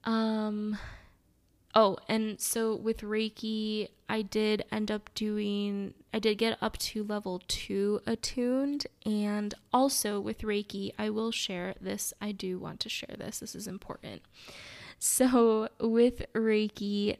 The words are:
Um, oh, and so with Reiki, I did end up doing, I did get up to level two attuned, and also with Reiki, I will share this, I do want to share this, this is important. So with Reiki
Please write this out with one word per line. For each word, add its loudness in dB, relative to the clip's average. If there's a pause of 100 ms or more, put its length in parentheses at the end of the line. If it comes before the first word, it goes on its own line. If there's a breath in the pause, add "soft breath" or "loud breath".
Um, 0 (960 loud breath)
oh, 8 (140)
and 0
so 0
with -2
Reiki, -2 (220)
I 0
did 2
end -2
up -4
doing, -2 (200)
I 0
did 2
get 2
up -2
to -4
level -4
two 0
attuned, 0 (200)
and 0 (180)
also 2
with -4
Reiki, -2
I 0
will 0
share -4
this, -4
I -4
do -4
want -8
to -4
share -8
this, -8
this -12
is -10
important. -12 (760 loud breath)
So 6 (100)
with 4
Reiki 2